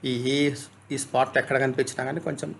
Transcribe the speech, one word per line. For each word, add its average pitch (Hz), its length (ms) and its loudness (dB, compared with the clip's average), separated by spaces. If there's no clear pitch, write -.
ఈ, 131 40 -2
ఈ, 135 460 2
ఈ 139 60 -4
స్పాట్ 131 400 2
ఎక్కడ 135 200 2
కనిపించినా 131 480 0
కానీ 147 140 -4
కొంచెం - 400 -6